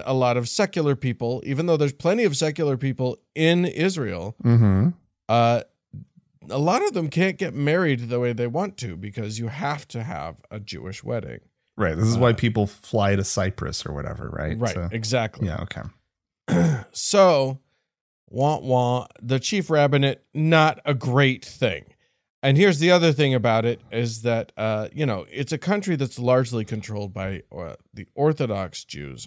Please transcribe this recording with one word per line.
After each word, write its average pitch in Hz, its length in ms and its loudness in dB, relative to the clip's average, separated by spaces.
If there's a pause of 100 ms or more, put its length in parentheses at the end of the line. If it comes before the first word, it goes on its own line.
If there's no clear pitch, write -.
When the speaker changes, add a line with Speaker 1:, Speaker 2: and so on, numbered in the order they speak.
Speaker 1:
a 131 80 0
lot 123 240 2
of 120 100 -2
secular 165 480 0
people, 120 480 -4
even 139 220 -2
though 165 100 4
there's 147 160 0
plenty 208 320 0
of 147 140 0
secular 151 400 0
people 131 400 -4 (160)
in 170 320 4
Israel, 120 760 -4
Speaker 2:
Mm-hmm. 117 460 6 (400)
Speaker 1:
uh, 117 320 4 (880)
a 117 100 -4
lot 180 280 2
of 339 80 -2
them 165 160 -4
can't 180 260 0
get 175 160 -6
married 143 560 0
the 123 100 -2
way 123 140 0
they 120 140 -2
want 165 320 -6
to 95 180 -8
because 104 420 -8
you 117 100 -6
have 143 400 -8
to 120 140 -8
have 82 340 -10 (140)
a 107 80 -12
Jewish 95 460 -14
wedding. 104 360 -8 (360)
Speaker 2:
Right. 87 200 0
This 107 120 2
is 117 80 2
why 120 140 6
Speaker 1:
Uh, 113 40 2
Speaker 2:
people 110 320 2
fly 101 480 0
to 98 100 0
Cyprus - 600 -4
or 76 80 -10
whatever, - 380 -8
right? 76 280 -6
Speaker 1:
Right, 113 160 -2
Speaker 2:
So, 87 160 -4
Speaker 1:
exactly. 110 580 -4
Speaker 2:
yeah, 78 160 -6
okay. - 180 -12 (1000)
Speaker 1:
<clears throat> - 80 -20
So, 147 680 4 (680)
wah, 139 300 0
wah, 123 480 2 (160)
the 127 180 0
chief 190 300 -2
rabbinate, 143 540 4 (100)
not 156 500 4
a 147 100 0
great 127 500 2
thing. 90 400 -4 (580)
And 139 160 4
here's 180 200 6
the 165 120 4
other 170 220 6
thing 135 200 2
about 113 320 2
it 117 160 -2 (100)
is 113 320 -4
that, 113 340 -2
uh, 107 360 -4
you 147 140 -4
know, 98 240 -4
it's 131 220 -8
a 156 60 -6
country 196 380 -2
that's 135 220 -4
largely 123 460 2
controlled 104 500 -8
by, 95 280 -6 (140)
uh, 85 200 -12 (180)
the 95 200 -14
Orthodox 117 680 -2
Jews 67 420 -14